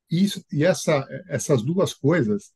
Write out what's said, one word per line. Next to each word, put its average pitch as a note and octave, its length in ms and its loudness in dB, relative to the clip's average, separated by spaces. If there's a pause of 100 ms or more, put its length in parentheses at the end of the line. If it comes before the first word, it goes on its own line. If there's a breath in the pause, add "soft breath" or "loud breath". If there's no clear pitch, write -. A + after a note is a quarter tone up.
isso, F#3+ 420 -2
e D3 120 0
essa, D#3+ 420 0 (220)
essas C3 340 0
duas D#3+ 320 -2
coisas, C3+ 640 0